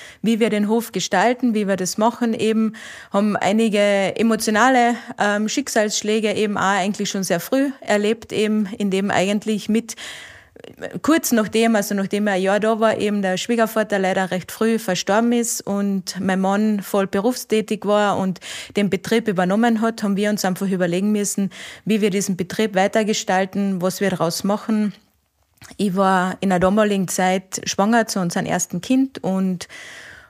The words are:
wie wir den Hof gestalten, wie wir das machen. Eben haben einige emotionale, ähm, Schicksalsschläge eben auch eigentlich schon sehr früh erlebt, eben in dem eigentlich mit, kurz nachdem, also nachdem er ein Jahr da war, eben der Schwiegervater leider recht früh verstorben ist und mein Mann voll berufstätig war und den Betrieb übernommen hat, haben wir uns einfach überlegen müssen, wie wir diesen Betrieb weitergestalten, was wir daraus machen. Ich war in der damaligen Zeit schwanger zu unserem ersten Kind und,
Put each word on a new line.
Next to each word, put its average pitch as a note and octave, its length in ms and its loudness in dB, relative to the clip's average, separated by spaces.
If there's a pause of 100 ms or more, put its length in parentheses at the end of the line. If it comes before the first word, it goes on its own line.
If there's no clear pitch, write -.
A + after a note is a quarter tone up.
(200)
wie A3 200 2
wir A3 100 4
den G#3 160 2
Hof A3+ 240 0
gestalten, A3+ 640 2
wie G#3 140 0
wir G3 80 2
das F3+ 200 -4
machen. A3+ 380 0
Eben A3 380 0 (400)
haben G#3 240 2
einige G3+ 800 2
emotionale, A#3 800 4 (200)
ähm, G#3 320 0
Schicksalsschläge G#3+ 840 -2
eben G#3 240 -2
auch - 40 0
eigentlich G3 460 0
schon G3 140 -4
sehr F3 160 0
früh C4+ 320 0 (100)
erlebt, G#3 520 0
eben G#3+ 340 0 (120)
in G3+ 120 -2
dem G3 220 0
eigentlich G3+ 560 0
mit, A3+ 260 -2 (1040)
kurz D#4+ 320 2
nachdem, A3+ 420 2
also G3+ 200 0
nachdem G3+ 320 -2
er G3+ 80 0
ein F#3 80 0
Jahr F#3+ 180 2
da A3 200 0
war, A3 180 2
eben G3+ 240 0
der F#3 160 0
Schwiegervater A3 600 0
leider F#3+ 320 0
recht F3+ 220 -6
früh A3+ 260 0
verstorben A3 540 0
ist A#3 340 -2
und G3+ 540 -2
mein F#3 180 0
Mann G3+ 440 2
voll G3 240 0
berufstätig G#3+ 800 -2
war G#3 320 2
und F#3 220 -2 (360)
den G3+ 140 2
Betrieb A3 360 0
übernommen G#3 540 2
hat, A3+ 220 -2
haben G3+ 140 0
wir G#3 120 0
uns G#3+ 160 -2
einfach F#3 240 -2
überlegen F#3 440 0
müssen, G3+ 360 0 (380)
wie G3+ 160 2
wir G#3+ 80 2
diesen G3 260 0
Betrieb G#3 380 -2
weitergestalten, G3 1080 0
was F#3 220 -2
wir G3 80 2
daraus E3+ 340 -2
machen. G#3+ 480 0 (840)
Ich F#3+ 180 0
war F#3 440 2
in G3 100 0
der F3+ 80 4
damaligen G3 500 2
Zeit F#3 560 -2
schwanger A3+ 420 2
zu G#3 140 -4
unserem F3 240 -2
ersten F3 380 -4
Kind C4 420 0
und, F#3+ 420 -2 (640)